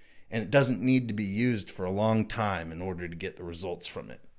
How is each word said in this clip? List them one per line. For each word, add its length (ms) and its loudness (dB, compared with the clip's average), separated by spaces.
and 140 -2
it 80 -6
doesn't 300 6
need 260 4
to 60 -4
be 100 -2
used 480 0
for 140 -6
a 60 0
long 360 4
time 440 -2
in 100 -8
order 260 -4
to 80 -8
get 220 -8
the 60 -12
results 440 -6
from 240 -10
it. 100 -14